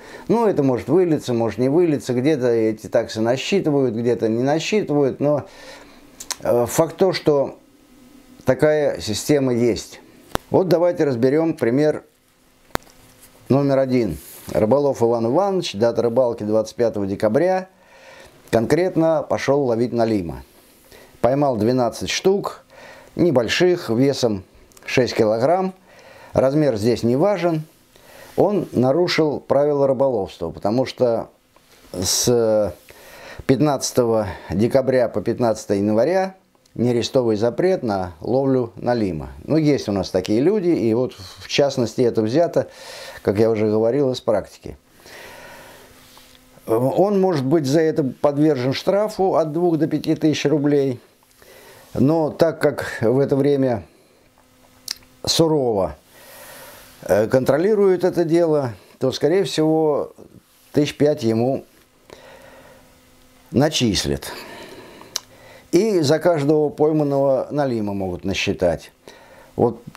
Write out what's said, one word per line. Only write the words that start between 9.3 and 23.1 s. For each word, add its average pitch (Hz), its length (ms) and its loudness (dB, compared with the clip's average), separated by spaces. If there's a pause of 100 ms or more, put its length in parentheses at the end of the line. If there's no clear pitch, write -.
есть. 117 480 -2 (480)
Вот 180 180 2
давайте 175 360 2
разберем 143 500 0
пример 143 500 0 (1400)
номер 139 300 2
один. 123 400 0 (340)
Рыболов 135 500 2
Иван 117 260 2
Иванович, 180 480 -2
дата 113 260 0
рыбалки 117 400 0
двадцать 107 340 -2
пятого 107 300 -2
декабря, 147 640 0 (840)
конкретно 160 760 2
пошел 135 380 0
ловить 117 300 0
налима. 98 480 -2 (800)
Поймал 135 340 2
двенадцать 113 540 0
штук, - 560 -2 (500)